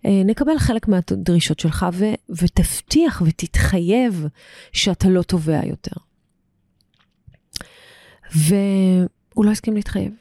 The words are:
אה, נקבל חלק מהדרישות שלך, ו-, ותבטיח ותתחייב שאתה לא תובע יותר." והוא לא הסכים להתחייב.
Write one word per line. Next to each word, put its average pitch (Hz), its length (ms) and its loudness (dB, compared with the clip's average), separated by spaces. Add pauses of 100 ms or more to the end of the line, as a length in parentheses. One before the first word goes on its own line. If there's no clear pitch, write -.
אה, 196 200 2
נקבל 277 340 0
חלק 226 280 0
מהדרישות 175 720 0
שלך, 165 340 -2
ו-, 208 200 -2 (160)
ותבטיח - 960 0
ותתחייב 180 1000 0 (440)
שאתה - 380 0
לא 180 120 4
תובע 156 440 -2
יותר." - 360 -10 (2250)
והוא 190 1080 0
לא 208 60 4
הסכים 214 240 -4
להתחייב. 202 460 -4